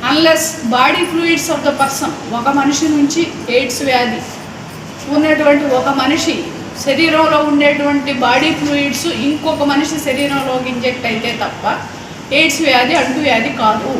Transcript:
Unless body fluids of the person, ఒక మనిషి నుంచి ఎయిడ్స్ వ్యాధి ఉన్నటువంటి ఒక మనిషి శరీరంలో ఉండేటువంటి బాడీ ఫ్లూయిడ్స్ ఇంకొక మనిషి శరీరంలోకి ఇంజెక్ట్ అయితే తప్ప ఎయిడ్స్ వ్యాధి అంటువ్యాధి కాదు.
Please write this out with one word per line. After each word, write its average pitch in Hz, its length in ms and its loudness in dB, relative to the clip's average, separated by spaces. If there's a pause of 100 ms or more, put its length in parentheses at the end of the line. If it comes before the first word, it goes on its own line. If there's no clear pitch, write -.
(100)
Unless 320 340 4 (280)
body 269 380 2
fluids 330 420 0
of 285 140 -2
the 285 140 2
person, 269 300 -2 (280)
ఒక 240 100 0 (120)
మనిషి 285 260 2 (100)
నుంచి 285 260 2 (340)
ఎయిడ్స్ 285 320 0
వ్యాధి 240 300 2 (960)
ఉన్నటువంటి 302 500 2 (140)
ఒక 254 100 -2 (120)
మనిషి 285 340 0 (500)
శరీరంలో 311 540 2 (120)
ఉండేటువంటి 285 600 2 (120)
బాడీ 262 340 2
ఫ్లూయిడ్స్ 285 480 -2 (220)
ఇంకొక 302 420 0
మనిషి 302 260 0 (100)
శరీరంలోకి 262 680 -2
ఇంజెక్ట్ 247 360 -2
అయితే 226 200 -4 (120)
తప్ప - 220 -6 (720)
ఎయిడ్స్ 311 320 2
వ్యాధి 254 320 4
అంటువ్యాధి 262 500 0 (120)
కాదు. 220 380 0